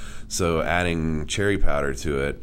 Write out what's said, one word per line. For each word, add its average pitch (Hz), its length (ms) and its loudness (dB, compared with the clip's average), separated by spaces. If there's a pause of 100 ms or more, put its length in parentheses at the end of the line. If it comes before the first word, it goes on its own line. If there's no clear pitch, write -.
(280)
So 85 320 0
adding 82 640 0
cherry 101 300 0
powder 71 380 4
to 71 240 -4
it 69 240 -4